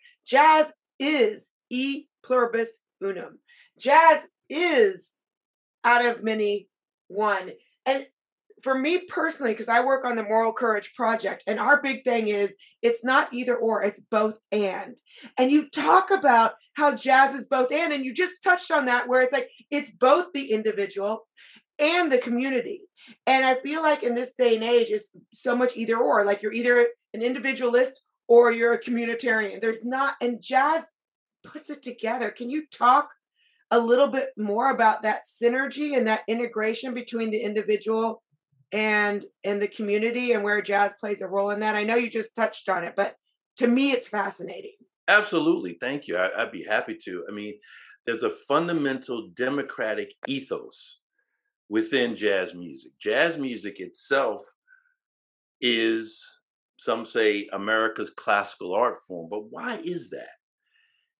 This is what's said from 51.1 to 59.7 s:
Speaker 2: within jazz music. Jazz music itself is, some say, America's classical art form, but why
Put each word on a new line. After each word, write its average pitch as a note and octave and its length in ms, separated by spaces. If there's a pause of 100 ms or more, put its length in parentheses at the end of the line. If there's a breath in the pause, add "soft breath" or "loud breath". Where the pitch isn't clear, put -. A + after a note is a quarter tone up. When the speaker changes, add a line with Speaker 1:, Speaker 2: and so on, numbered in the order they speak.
Speaker 2:
within A2+ 480
jazz F#2+ 380
music. D#2+ 460
Jazz D3+ 360
music A2+ 440
itself A#2+ 640 (1200 soft breath)
is, A2+ 640 (540)
some A#2 280
say, G#2 460
America's G#2+ 580
classical G2 640
art A2+ 320
form, E2+ 240
but G#2+ 200
why G#3 340